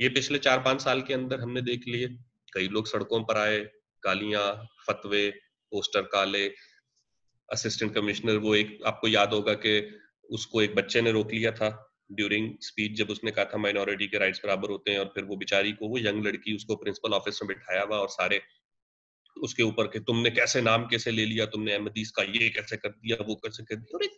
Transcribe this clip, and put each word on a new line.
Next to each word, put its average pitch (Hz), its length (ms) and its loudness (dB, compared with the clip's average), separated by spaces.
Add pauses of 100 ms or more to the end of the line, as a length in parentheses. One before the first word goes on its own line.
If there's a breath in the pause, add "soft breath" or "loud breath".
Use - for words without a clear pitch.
ये 123 80 4
पिछले 135 300 0
चार 131 200 4
पांच 131 240 2
साल 131 200 2
के 131 120 -2
अंदर 131 260 -2
हमने 120 220 -4
देख 120 260 -4
लिए। 120 200 -2 (440)
कई 95 160 0
लोग 107 180 0
सड़कों 110 380 0
पर 110 120 0
आए, 107 220 2 (460)
गालियां, 104 640 0 (200)
फतवे, 101 440 0 (400)
पोस्टर 101 320 0
काले, 98 460 2 (1040 loud breath)
assistant 110 420 -2
commissioner, 104 420 0
वो 107 180 2
एक, 107 320 2
आपको 113 220 0
याद 104 240 4
होगा 107 220 2
कि 104 440 0 (320)
उसको 113 320 0
एक 101 120 2
बच्चे 98 260 2
ने 113 120 4
रोक 110 200 2
लिया 110 200 0
था 107 360 -2 (320)
during 104 220 2
speech, 107 520 -6
जब 107 160 -2
उसने 107 200 -4
कहा 104 140 0
था 107 140 -4
minority 101 480 0
के 101 120 -2
rights 95 260 0
बराबर 101 260 0
होते 101 200 -4
हैं, 101 80 2
और 98 60 0
फिर 98 200 -6
वो 98 120 -6
बेचारी 98 360 2
को, 107 160 -6
वो 123 100 -2
young 107 280 0
लड़की, 104 300 -2
उसको 107 200 -4
principal 104 380 -2
office 104 280 -2
में 101 60 -4
बिठाया 95 340 -2
हुआ 107 140 0
और 98 120 0
सारे 95 340 0 (960)
उसके 120 240 -2
ऊपर 110 240 2
कि 110 120 -8
तुमने 117 320 2
कैसे 120 300 2
नाम 113 260 4
कैसे 117 240 0
ले 110 140 2
लिया, 110 220 0
तुमने 107 280 -2
अहमदीस 104 360 -4
का 104 120 0
ये 110 260 2
कैसे 110 280 -4
कर 107 120 -8
दिया, 113 360 -4
वो 107 100 -4
कैसे 110 280 -10
कर 110 140 -8
दिया। 113 200 -12
और 403 80 -2
एक 403 120 -4